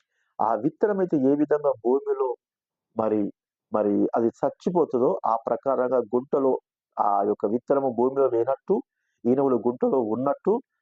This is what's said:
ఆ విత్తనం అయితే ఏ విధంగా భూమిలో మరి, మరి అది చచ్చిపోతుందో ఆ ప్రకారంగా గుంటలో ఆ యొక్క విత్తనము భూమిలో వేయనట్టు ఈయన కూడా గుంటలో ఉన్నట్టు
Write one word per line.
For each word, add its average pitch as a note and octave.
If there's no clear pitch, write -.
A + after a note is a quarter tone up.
ఆ A2
విత్తనం D#3+
అయితే F3+
ఏ C3+
విధంగా D3
భూమిలో C3
మరి, G#2+
మరి G#2
అది A#2
చచ్చిపోతుందో C#3
ఆ A2+
ప్రకారంగా B2+
గుంటలో B2+
ఆ G2+
యొక్క G#2
విత్తనము C3
భూమిలో C3+
వేయనట్టు B2+
ఈయన C3
కూడా C3+
గుంటలో C3
ఉన్నట్టు C3+